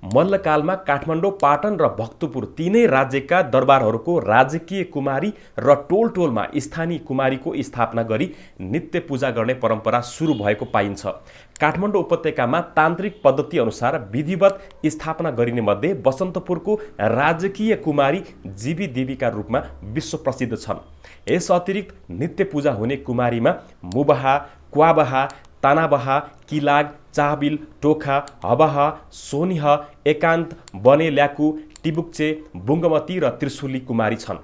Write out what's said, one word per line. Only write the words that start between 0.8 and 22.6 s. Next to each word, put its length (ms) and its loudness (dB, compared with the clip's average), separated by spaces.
पाटन 500 2
र 80 4
भक्तपुर 560 -6
तिनै 420 2
राज्यका 560 2
दरबारहरूको 760 4
राजकीय 680 2
कुमारी 480 -4
र 160 6
टोल 340 0
टोलमा 480 0
स्थानीय 420 -4
कुमारीको 580 -2
स्थापना 460 -2
गरी 300 -2
नित्य 400 -4
पूजा 300 -4
गर्ने 240 -2
परम्परा 460 0
सुरु 340 -2
भएको 300 -2
पाइन्छ। 420 -2
काठमाडौँ 420 0
उपत्यकामा 580 0
तान्त्रिक 640 0
पद्धति 340 2
अनुसार 540 -2
विधिवत 560 2
स्थापना 440 -4
गरिने 300 0
मध्ये 340 0
बसन्तपुरको 800 -2
राजकीय 760 0
कुमारी 460 0
जीवी 400 -6
देवीका 420 -4
रूपमा 340 -4
विश्व 340 -8
प्रसिद्ध 400 -4
छन्। 760 -8
यस 200 0
अतिरिक्त 440 -2
नित्य 340 -4
पूजा 280 0